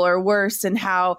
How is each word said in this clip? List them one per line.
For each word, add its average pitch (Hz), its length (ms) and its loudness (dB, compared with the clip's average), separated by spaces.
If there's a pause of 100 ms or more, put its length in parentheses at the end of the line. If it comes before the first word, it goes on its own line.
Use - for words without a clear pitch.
or 180 140 2
worse 202 440 0
and 202 140 -2
how 185 420 -2